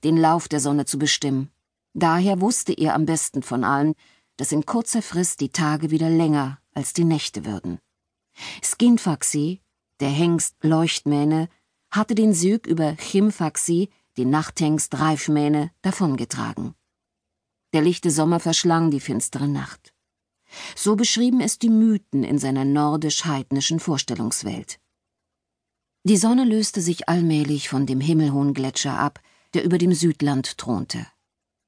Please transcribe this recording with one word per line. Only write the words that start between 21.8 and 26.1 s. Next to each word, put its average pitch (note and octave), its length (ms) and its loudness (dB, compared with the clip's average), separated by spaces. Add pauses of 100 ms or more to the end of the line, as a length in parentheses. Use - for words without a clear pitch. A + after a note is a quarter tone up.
in C#3+ 160 0
seiner C3+ 260 -2
nordisch-heidnischen D3 1160 -2
Vorstellungswelt. A2+ 1000 -6 (1300)
Die G3+ 120 6